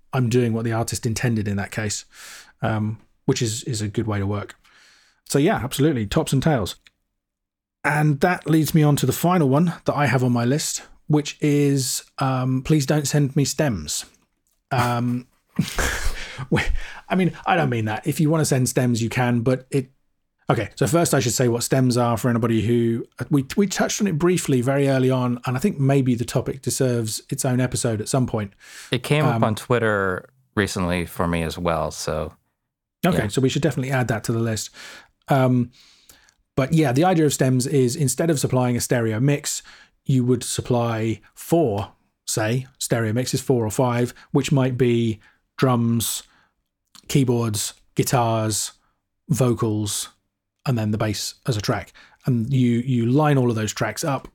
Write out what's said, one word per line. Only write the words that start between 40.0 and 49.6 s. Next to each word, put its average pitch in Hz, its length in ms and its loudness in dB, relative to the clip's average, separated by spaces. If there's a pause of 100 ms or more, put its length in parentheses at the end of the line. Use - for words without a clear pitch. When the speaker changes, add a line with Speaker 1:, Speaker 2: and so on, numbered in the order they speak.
Speaker 1:
you 127 200 2
would 123 180 2
supply 113 760 -2 (140)
four, 113 580 0 (340)
say, 120 380 -2 (140)
stereo 117 340 -2
mixes, 120 280 -2
four 123 240 2
or 107 60 -2
five, 123 420 0 (180)
which 139 200 0
might 131 260 2
be 117 420 2 (360)
drums, 117 680 0 (840)
keyboards, 120 640 0 (220)
guitars, 113 800 0 (560)
vocals, 113 800 0 (560)